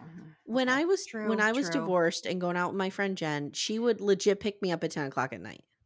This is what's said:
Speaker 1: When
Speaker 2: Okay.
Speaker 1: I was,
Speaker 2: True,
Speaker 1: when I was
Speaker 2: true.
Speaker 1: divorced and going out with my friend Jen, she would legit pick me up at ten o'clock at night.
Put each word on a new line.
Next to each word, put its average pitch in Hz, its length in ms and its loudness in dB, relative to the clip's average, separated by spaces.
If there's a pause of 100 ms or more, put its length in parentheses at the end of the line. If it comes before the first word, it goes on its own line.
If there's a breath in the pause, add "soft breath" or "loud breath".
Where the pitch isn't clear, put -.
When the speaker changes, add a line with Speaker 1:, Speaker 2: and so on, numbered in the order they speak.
(460)
Speaker 1:
When 254 240 0
Speaker 2:
Okay. 254 120 4
Speaker 1:
I 330 40 2
was, 381 200 2
Speaker 2:
True, 214 240 -6
Speaker 1:
when 220 120 2
I 214 100 4
was 277 180 0
Speaker 2:
true. 285 120 0
Speaker 1:
divorced 180 440 2
and 180 160 -2
going 175 160 0
out 180 140 0
with - 60 -4
my 190 120 0
friend 196 280 -2
Jen, 147 360 -2
she - 240 -2
would 226 240 2
legit 202 380 4
pick 208 220 -4
me 185 100 0
up 170 120 -2
at 160 80 -2
ten 151 160 -4
o'clock 135 260 -2
at 95 80 -12
night. 98 220 -14 (220)